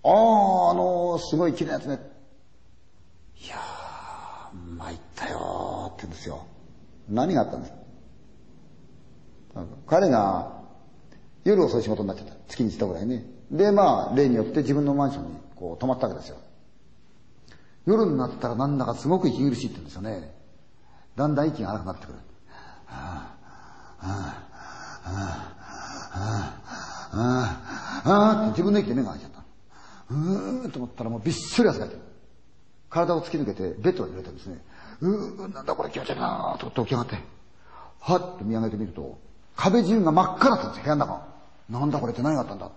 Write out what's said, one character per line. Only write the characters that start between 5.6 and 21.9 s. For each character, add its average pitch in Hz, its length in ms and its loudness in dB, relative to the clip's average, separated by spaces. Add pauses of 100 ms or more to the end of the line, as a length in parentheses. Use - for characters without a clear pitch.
っ - 20 -14
て - 60 -10
言 - 40 -8
う - 20 -10
ん - 20 -10
で 82 60 -10
す - 120 -10
よ。 76 160 -8 (640)
何 135 240 2
が 123 80 4
あ - 20 4
っ - 60 -4
た 69 60 -8
ん 65 40 -10
で 69 60 -12
す - 60 -16
か？ - 60 -18 (2000)
彼 180 220 6
が 98 440 2 (920)
夜 185 200 6
遅 120 140 2
い 110 40 2
仕 107 60 -4
事 107 140 0
に 98 60 -2
な 92 60 -4
っ - 20 -8
ち - 40 -14
ゃ - 40 -14
っ - 20 -14
た。 - 80 -16 (140)
月 - 140 -4
に 113 60 4
一 92 100 -4
度 104 100 2
ぐ 92 60 -4
ら 85 80 -6
い 104 40 -2
ね。 120 180 -4 (260)
で、 196 220 6
ま 170 400 6
あ、 - 20 0
例 139 140 6
に 123 80 6
よ 110 60 2
っ 107 40 0
て - 140 0
自 139 140 2
分 147 100 2
の 143 100 2
マ 139 120 2
ン 131 60 0
シ - 60 -8
ョ - 40 -8
ン - 60 -8
に - 80 -12 (200)
こ 85 180 -10
う - 40 -14
泊 - 80 -2
ま 131 80 2
っ 120 40 -2
た 123 80 0
わ 101 60 -4
け - 80 -8
で - 40 -16
す - 40 -16
よ。 - 80 -16 (1500)
夜 214 180 6
に 160 140 2
な 127 80 0
っ 120 80 -6
た - 140 -4
ら 117 60 -2
な 127 120 2
ん 143 120 2
だ 127 60 0
か 113 100 -2
す - 140 -4
ご 185 100 4
く 185 100 4
息 135 200 2
苦 123 60 2
し 113 100 -4
い - 20 -4
っ - 40 -4
て - 40 -14
言 - 60 -14
う - 20 -14
ん - 40 -14
で - 40 -16
す - 40 -18
よ 95 80 -10
ね。 98 320 -8 (840)
だ 139 100 2
ん 151 80 2
だ 143 100 2
ん 160 40 2
息 113 140 -4
が 92 80 -4
荒 104 100 -4
く 85 60 -10
な 92 80 -6